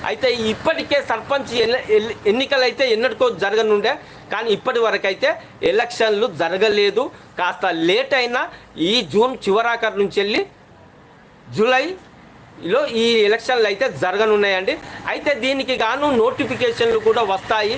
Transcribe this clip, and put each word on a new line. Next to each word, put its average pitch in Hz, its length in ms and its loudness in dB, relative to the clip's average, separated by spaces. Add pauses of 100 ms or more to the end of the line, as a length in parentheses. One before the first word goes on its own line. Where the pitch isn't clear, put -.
అయితే 240 200 -2 (220)
ఇప్పటికే 311 460 -2 (120)
సర్పంచ్ 247 420 -2 (140)
ఎల్ల-, 240 180 0 (140)
ఎల్-, 214 180 0 (160)
ఎన్నికలైతే 262 540 2 (100)
ఎన్నటికో 240 300 0 (180)
జరగనుండే, 214 500 2 (380)
కానీ 226 240 -4
ఇప్పటి 240 300 -2
వరకైతే 196 440 0 (420)
ఎలక్షన్లు 226 560 0 (140)
జరగలేదు. 202 640 2 (360)
కాస్త 180 260 -2 (240)
లేట్ 262 320 0
అయినా 240 200 -2 (500)
ఈ - 20 2 (200)
జూన్ 233 220 2 (100)
చివరాఖరు 226 560 0
నుంచి 202 200 0
వెళ్ళి 220 200 0 (1160)
జూలైలో 254 1200 -2 (220)
ఈ - 20 4 (220)
ఎలక్షన్లు 226 440 2
అయితే 254 160 -2 (160)
జరగనున్నాయండి. 202 720 2 (380)
అయితే 302 200 -2 (120)
దీనికి 262 300 0 (100)
గాను 285 240 0 (140)
నోటిఫికేషన్లు 233 840 0
కూడా 226 140 2 (100)
వస్తాయి. 214 440 -2